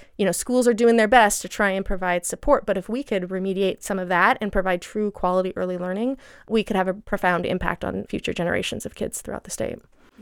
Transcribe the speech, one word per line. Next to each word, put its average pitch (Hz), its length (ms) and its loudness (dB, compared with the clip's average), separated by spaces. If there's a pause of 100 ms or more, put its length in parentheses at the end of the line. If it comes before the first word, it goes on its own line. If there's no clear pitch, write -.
(160)
you 208 80 0
know, 180 80 2
schools 247 340 2
are 240 80 6
doing 233 220 6
their 214 120 4
best 214 340 6
to 196 60 -12
try 202 220 0
and 190 140 -2
provide 180 420 -2
support. - 400 2
But 196 120 0
if 185 100 -8
we 247 140 -4
could 185 260 -2
remediate 190 540 -2
some 190 160 -4
of 180 100 -4
that 185 320 4
and 208 100 -2
provide 185 320 0
true 214 280 -4
quality 185 460 0
early 185 220 -4
learning, 202 380 -4 (320)
we 214 160 0
could 202 120 -2
have 185 120 0
a 185 60 -2
profound 180 520 -2
impact 175 380 -2
on 190 200 -6
future - 280 -6
generations 185 540 -4
of - 100 -12
kids - 240 -8
throughout - 240 -12
the 190 60 -18
state. - 280 -8 (440)